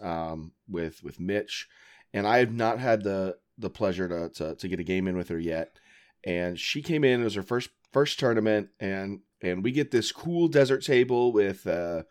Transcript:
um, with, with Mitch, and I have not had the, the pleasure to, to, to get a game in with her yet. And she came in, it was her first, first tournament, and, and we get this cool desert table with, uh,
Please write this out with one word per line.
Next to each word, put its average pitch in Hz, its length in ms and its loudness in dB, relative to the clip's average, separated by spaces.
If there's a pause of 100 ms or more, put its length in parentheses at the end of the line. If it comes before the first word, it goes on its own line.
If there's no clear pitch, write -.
um, 82 500 -8 (160)
with, 82 360 -6
with 71 160 -14
Mitch, 101 480 -4 (440)
and 101 140 -2
I 117 120 4
have 117 140 2
not 117 280 0
had 113 240 2
the, 95 320 -2 (200)
the 101 140 -8
pleasure 95 380 -2
to, 85 220 -6
to, 78 260 -6
to 95 120 -8
get 87 120 -4
a 85 40 -6
game 92 220 -2
in 92 100 -2
with 87 120 -6
her 85 100 -4
yet. 82 380 -4 (480)
And 87 340 -4
she - 240 -6
came 151 220 0
in, 127 160 6
it 120 40 0
was 101 100 0
her 98 80 -4
first, 123 260 -4 (240)
first 143 260 2
tournament, 107 520 2 (100)
and, 98 400 -6 (220)
and 90 200 -2
we 117 80 0
get 143 220 0
this 113 180 2
cool 170 380 0
desert 135 340 4
table 123 500 4
with, 98 340 2
uh, 85 440 -2